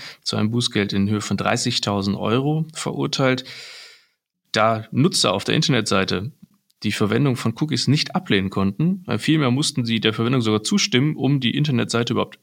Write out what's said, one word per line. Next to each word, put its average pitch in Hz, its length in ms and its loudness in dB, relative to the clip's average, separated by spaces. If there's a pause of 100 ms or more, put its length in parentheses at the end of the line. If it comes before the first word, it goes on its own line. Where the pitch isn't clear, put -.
(220)
zu - 140 -4
einem 107 140 0
Bußgeld 113 440 0
in 98 160 2
Höhe 107 100 0
von 101 160 -2
dreißigtausend 101 800 0
Euro 135 560 0
verurteilt, 135 720 -2 (1080)
da 110 380 2
Nutzer 139 440 2
auf 101 100 -2
der 110 100 0
Internetseite 104 800 0 (500)
die 104 100 -2
Verwendung 120 440 2
von 113 240 -2
Cookies 151 280 -2
nicht 147 260 2
ablehnen 98 340 2
konnten. 151 580 0
Äh, 107 120 -2
vielmehr 151 320 2
mussten 131 340 0
sie 113 160 -2
der 107 140 2
Verwendung 123 260 0
sogar 107 220 2
zustimmen, 127 520 2
um 135 260 0
die 120 140 0
Internetseite 123 600 0
überhaupt - 280 -2